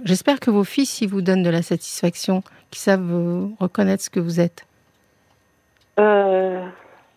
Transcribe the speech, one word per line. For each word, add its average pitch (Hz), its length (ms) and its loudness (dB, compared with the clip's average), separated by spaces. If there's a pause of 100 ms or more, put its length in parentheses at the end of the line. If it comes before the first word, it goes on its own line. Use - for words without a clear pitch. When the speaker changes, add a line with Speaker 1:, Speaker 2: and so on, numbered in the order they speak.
Speaker 1:
J'espère 196 360 0
que 247 100 0
vos 202 140 2
fils, - 380 -4
ils 202 60 -2
vous 196 120 -2
donnent 185 220 2
de 175 80 2
la 170 120 2
satisfaction, 175 800 -2 (280)
qu'ils - 100 -16
savent, 190 320 0
euh, 175 340 -2 (140)
reconnaître 190 440 0
ce - 40 -12
que 190 120 -4
vous 170 200 -2
êtes. - 240 -2 (1300)
Speaker 2:
Euh, 190 640 2 (520)